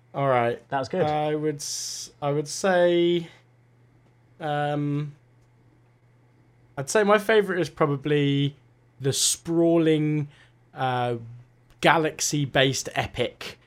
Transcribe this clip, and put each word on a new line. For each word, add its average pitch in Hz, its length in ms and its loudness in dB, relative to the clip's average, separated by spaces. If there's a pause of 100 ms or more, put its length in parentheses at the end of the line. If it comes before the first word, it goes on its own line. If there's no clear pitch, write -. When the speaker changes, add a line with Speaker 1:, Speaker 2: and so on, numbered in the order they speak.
(140)
Speaker 1:
All 139 140 -2
right. 120 420 2
Speaker 2:
That 139 100 -2
was 131 100 -6
good. 185 160 -2
Speaker 1:
I 151 300 -2
would 151 220 -2
s-, - 520 -10 (120)
I 143 100 -2
would 147 160 -2
say, 175 800 2 (1120)
um, 147 760 -4 (1600)
I'd 139 120 -8
say 214 140 4
my 202 160 6
favourite 202 420 2
is 147 80 -2
probably 143 840 0 (440)
the 135 140 -2
sprawling, 160 1120 2 (460)
uh, 123 420 -2 (680)
galaxy-based 147 1120 0
epic - 720 -6